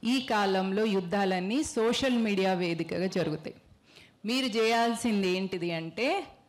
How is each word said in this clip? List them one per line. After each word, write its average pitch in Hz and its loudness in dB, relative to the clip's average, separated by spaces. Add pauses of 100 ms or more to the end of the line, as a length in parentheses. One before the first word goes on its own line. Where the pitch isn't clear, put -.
ఈ 247 0
కాలంలో 196 0
యుద్ధాలన్నీ 196 0
సోషల్ 240 2
మీడియా 196 2
వేదికగా 170 -2
జరుగుతాయి. 156 -2 (680)
మీరు 254 0
చేయాల్సింది 226 2
ఏంటిది 180 -2
అంటే 220 -4 (200)